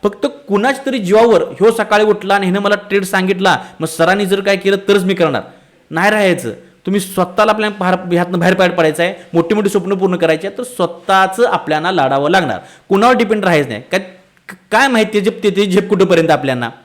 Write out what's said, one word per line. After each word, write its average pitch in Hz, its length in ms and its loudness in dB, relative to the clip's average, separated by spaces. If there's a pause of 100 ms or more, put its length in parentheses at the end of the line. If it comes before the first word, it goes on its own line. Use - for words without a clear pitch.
फक्त 208 220 -4 (220)
कुणाच 220 380 -2
तरी 269 140 -4
जीवावर 214 420 4
ह्यो - 300 2
सकाळी 214 320 0
उठला 196 320 -2
आणि 196 100 0
ह्यानं 185 140 0
मला 202 160 0
ट्रेड 202 300 -2
सांगितला, 185 540 0 (200)
मग 160 80 -4
सरांनी 190 380 0
जर 190 140 0
काय 196 160 0
केलं 196 200 0
तरच 196 280 0
मी 190 100 0
करणार, 156 280 0 (500)
नाही 175 200 0
राहायचं. 185 400 0 (340)
तुम्ही 196 160 -2
स्वतःला 185 500 0
आपल्या 214 180 -2
बाहेर, 185 260 -2 (160)
ह्यातनं 175 280 0
बाहेर 180 160 2
पाड-, 180 180 2
पडायचं 165 300 0
आहे, 180 100 -2 (200)
मोठी 170 220 0
मोठी 202 140 0
स्वप्न 196 240 -2
पूर्ण 190 220 0
करायची 160 320 0
आहेत, 196 100 -10
तर 247 60 -8
स्वतःचं 190 840 0
आपल्याला 165 460 -2
लाडावं 139 380 0
लागणार, 156 300 0 (300)
कुणावर 226 260 4
डिपेंड 214 280 0
राहायचं 151 260 2
नाही. 110 120 -8 (100)
काय, 185 80 -2 (720)
काय 240 160 2
माहिती 220 300 0
आहे 196 80 0
झेप, - 180 -4
ते, 214 60 2
ते 196 160 0
झेप 190 240 0
कुठंपर्यंत 175 400 2
आपल्याला? 135 400 -2 (160)